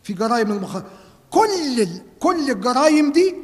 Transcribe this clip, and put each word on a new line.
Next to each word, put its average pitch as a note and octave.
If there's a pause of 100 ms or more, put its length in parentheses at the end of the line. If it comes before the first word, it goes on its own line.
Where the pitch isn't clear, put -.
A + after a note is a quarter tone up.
في -
جرائم G#3+
المخ-، F#3+ (480)
كل E4+
ال-، F3+ (180)
كل D#4+
الجرائم C#4
دي F4+